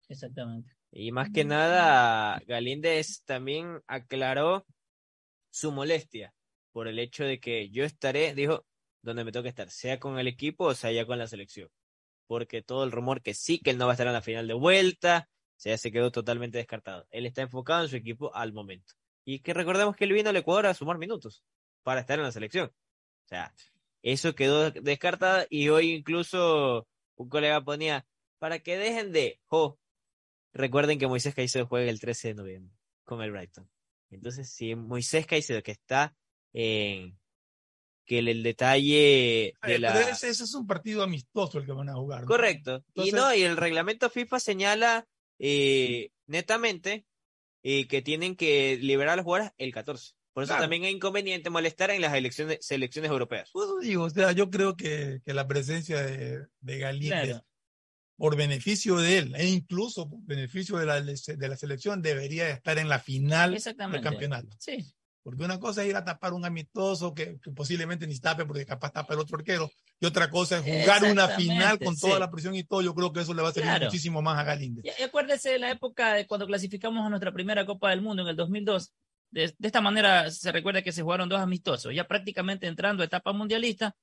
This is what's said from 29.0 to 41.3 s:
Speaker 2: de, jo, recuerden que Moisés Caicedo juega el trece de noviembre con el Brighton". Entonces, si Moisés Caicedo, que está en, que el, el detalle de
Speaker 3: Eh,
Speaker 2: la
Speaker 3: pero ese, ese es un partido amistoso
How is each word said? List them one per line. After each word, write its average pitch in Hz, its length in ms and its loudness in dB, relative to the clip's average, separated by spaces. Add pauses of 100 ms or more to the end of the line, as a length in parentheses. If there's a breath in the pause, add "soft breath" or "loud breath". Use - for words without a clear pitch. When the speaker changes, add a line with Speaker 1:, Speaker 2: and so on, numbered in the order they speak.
Speaker 2:
de, 143 340 2
jo, 156 320 2 (720)
recuerden 143 460 2
que 135 80 0
Moisés 127 300 -2
Caicedo 127 320 0
juega 123 240 0
el 107 80 -6
trece 117 300 -6
de 110 60 -8
noviembre 95 400 -14 (280)
con 117 180 -10
el 107 100 -6
Brighton". 95 380 -14 (400)
Entonces, 123 400 -12
si 113 240 -8
Moisés 123 540 -2
Caicedo, 139 340 -2
que 110 120 -10
está 143 420 0 (380)
en, 104 680 -2 (840)
que 120 140 0
el, 117 100 2
el 113 120 0
detalle 131 1200 6
de 120 140 2
Speaker 3:
Eh, - 40 2
Speaker 2:
la 113 140 2
Speaker 3:
pero 240 140 6
ese, 247 220 -2
ese 233 160 -4
es 220 100 -8
un 254 100 -6
partido 202 380 -2
amistoso 170 560 -4